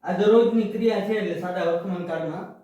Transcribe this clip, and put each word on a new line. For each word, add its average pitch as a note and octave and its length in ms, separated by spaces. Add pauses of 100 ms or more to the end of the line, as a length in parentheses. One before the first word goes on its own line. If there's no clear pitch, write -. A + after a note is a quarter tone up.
આ F3+ 100
દરરોજની G#3+ 500
ક્રિયા G#3+ 380
છે G#3 120
એટલે F3 280
સાદા F3+ 320
વર્તમાન F3 340
કાળમાં D#3+ 380 (200)